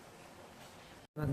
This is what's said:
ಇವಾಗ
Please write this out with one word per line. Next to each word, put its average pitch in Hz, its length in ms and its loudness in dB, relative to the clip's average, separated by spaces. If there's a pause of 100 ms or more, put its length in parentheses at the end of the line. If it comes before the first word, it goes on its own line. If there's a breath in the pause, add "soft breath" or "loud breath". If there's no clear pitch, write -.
(1160)
ಇವಾಗ 147 160 8